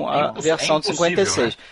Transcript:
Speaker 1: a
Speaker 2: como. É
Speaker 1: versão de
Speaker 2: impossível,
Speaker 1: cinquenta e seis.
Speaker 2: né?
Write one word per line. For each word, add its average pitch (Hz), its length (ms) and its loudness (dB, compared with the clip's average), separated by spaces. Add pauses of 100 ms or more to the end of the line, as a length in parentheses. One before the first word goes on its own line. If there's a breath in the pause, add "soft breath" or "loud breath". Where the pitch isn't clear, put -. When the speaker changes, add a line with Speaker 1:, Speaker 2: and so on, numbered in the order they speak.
Speaker 1:
a 139 220 0
Speaker 2:
como. - 120 -8
É - 20 -8
Speaker 1:
versão 156 380 2
de - 80 -6
Speaker 2:
impossível, 185 80 -2
Speaker 1:
cinquenta 175 260 2
e 190 40 2
seis. 120 320 0
Speaker 2:
né? - 140 -20